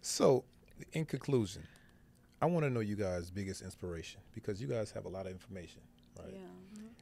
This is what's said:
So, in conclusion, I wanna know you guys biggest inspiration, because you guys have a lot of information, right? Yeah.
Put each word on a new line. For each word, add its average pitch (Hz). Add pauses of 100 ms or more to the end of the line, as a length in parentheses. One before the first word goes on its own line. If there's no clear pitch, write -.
So, - (500)
in 160
conclusion, 120 (800)
I 139
wanna 165
know 123
you 104
guys 90
biggest 95
inspiration, 90 (140)
because 107
you 123
guys 117
have 107
a -
lot 95
of 92
information, 92 (360)
right? -
Yeah. 190 (200)